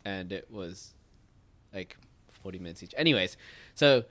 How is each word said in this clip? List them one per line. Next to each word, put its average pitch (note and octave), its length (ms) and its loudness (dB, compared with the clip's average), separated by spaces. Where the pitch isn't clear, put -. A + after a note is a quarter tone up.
and F#2+ 280 -8
it - 180 -10
was, F#2+ 440 -14
like, F#2 240 -12
forty F#2 160 -12
minutes E2+ 240 -14
each. F2 140 -18
Anyways, C3 400 2
so C3+ 340 6